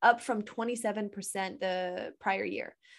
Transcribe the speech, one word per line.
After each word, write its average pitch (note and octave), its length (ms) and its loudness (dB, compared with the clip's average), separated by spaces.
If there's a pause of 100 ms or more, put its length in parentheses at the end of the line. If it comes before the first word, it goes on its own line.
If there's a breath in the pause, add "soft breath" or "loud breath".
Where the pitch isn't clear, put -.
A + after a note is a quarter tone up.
up A#3+ 180 8
from A3+ 220 0
twenty-seven A3+ 680 -2
percent F#3+ 500 -6
the F#3 600 -2
prior G3 260 0
year. - 300 -6 (240 soft breath)